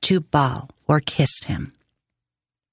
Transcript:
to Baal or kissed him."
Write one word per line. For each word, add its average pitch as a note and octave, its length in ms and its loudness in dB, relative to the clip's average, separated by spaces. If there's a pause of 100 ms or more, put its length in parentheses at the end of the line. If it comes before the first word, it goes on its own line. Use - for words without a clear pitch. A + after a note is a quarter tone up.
to F#3 180 2
Baal C#3 480 -2 (180)
or D3+ 140 2
kissed - 460 0
him." - 260 -8 (1000)